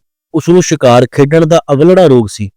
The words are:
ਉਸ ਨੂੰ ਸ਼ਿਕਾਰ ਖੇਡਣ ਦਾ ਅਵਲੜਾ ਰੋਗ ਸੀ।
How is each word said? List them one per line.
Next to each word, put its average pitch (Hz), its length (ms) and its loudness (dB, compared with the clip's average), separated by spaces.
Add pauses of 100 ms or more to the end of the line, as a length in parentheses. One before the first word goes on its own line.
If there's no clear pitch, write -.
(340)
ਉਸ 160 140 -4
ਨੂੰ 175 140 2
ਸ਼ਿਕਾਰ 127 500 0
ਖੇਡਣ 151 340 0
ਦਾ 160 140 0 (120)
ਅਵਲੜਾ 175 340 2
ਰੋਗ 123 240 2
ਸੀ। 101 260 -12